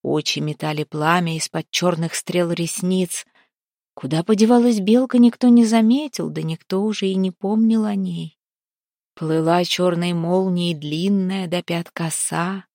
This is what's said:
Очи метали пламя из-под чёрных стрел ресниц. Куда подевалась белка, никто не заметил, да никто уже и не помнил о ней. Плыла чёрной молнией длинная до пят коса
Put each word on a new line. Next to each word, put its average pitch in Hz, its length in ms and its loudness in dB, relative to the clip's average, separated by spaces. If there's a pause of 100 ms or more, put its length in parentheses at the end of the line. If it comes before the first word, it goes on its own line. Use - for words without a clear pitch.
Очи 147 300 -2
метали 151 460 -6
пламя 165 540 0
из-под - 340 -8
чёрных 170 420 -2
стрел 170 380 -2
ресниц. 175 720 -2 (720)
Куда - 260 -4
подевалась 220 580 4
белка, 247 380 2
никто 240 300 6
не 240 180 8
заметил, 226 640 2
да 156 140 -6
никто 165 400 -4
уже 202 240 -2
и 190 80 -2
не 190 160 0
помнил 220 540 2
о 208 100 -4
ней. 170 420 -6 (760)
Плыла 160 480 0
чёрной 175 500 -2
молнией 175 600 0
длинная 185 720 -2
до 175 160 -4
пят 170 260 -6
коса 170 840 -6